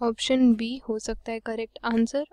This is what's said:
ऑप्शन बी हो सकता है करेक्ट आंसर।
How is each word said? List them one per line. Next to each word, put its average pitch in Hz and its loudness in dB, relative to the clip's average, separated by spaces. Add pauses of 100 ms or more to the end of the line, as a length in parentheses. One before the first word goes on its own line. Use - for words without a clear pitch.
ऑप्शन 240 4
बी 233 -4
हो 220 -4
सकता - -8
है 226 -6
करेक्ट 226 -8
आंसर। 233 0